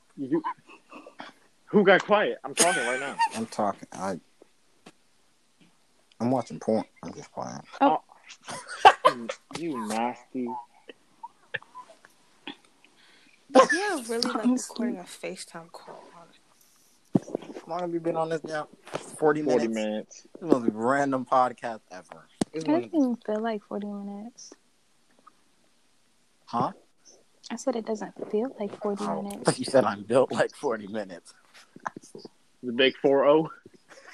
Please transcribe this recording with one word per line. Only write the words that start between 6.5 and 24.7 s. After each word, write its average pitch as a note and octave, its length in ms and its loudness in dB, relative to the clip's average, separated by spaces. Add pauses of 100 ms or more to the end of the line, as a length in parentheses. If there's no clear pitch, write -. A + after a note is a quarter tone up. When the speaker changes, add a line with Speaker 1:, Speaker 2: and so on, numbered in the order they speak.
Speaker 2:
porn. A2 240 0 (200)
I'm - 100 -12
just - 180 -18
playing. - 280 -10 (220)
Speaker 3:
Oh. C#4 180 4 (500)
Speaker 1:
Oh. - 60 -10 (500)
You, A#3+ 220 0 (320)
you B2+ 280 -6
nasty. A#2+ 600 -4 (3250)
Speaker 4:
Yeah, F4+ 360 -2
really A#3 220 -2
like A3+ 160 -2
Speaker 3:
I'm A#3+ 100 4
Speaker 4:
recording A#3+ 420 -4
Speaker 3:
asleep. - 20 -12
Speaker 4:
a - 280 -12
FaceTime E3+ 440 -14
call. - 320 -18 (1120)
Speaker 2:
How - 60 4 (460)
long E3 140 -6
have F3 120 -4
you E3+ 60 -2
been E3 180 -4
on D#3+ 120 -2
this D#3+ 140 -4
now? D3+ 240 -8 (500)
Forty D3+ 260 4
Speaker 1:
Forty B2 240 2
Speaker 2:
minutes? A2+ 80 -2
Speaker 1:
minutes. G#2+ 580 -6
Speaker 2:
This - 100 -18
is E3 60 2
the C#3 100 6
most A2+ 140 -4
random C3 520 0
podcast A#2+ 540 0 (120)
ever. F2+ 360 -18 (240)
This D#3 120 -6
Speaker 3:
It - 40 -8
Speaker 2:
one D#4+ 140 2
Speaker 3:
doesn't F4 140 -6
even B3+ 200 2 (100)
feel G#3+ 160 -2
like A3 220 -4
forty G#3 240 -8
minutes. G3+ 680 -14 (1900)